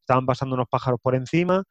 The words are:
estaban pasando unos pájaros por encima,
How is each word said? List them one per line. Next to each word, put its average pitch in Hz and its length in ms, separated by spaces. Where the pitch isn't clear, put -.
estaban 127 260
pasando 131 280
unos 127 140
pájaros 123 340
por 127 120
encima, 175 560